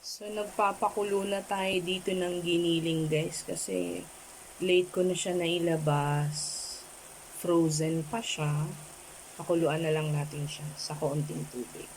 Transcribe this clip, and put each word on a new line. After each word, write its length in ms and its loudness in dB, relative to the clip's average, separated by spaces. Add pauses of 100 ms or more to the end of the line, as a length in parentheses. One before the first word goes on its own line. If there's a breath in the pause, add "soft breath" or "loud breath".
So, 160 -12
nagpapakulo 960 2
na 240 -2
tayo 400 2
dito 240 0
ng 320 0
giniling, 640 2
guys, 400 0
kasi 560 -2 (560)
late 320 4
ko 160 2
na 80 2
siya 240 0
nailabas. 960 2 (1040)
Frozen 720 4
pa 80 -2
siya. 480 0 (720)
Pakuluan 480 2
na 80 4
lang 160 2
natin 400 -2
siya 240 -10
sa 240 -8
kaunting 560 -2
tubig. 320 -8 (120)